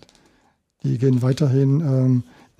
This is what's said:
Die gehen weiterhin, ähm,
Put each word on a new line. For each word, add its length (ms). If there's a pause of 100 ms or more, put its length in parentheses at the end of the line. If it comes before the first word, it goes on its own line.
(840)
Die 160
gehen 240
weiterhin, 580
ähm, 420 (380)